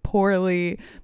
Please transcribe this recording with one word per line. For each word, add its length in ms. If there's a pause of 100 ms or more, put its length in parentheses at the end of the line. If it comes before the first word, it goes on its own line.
poorly, 800 (240)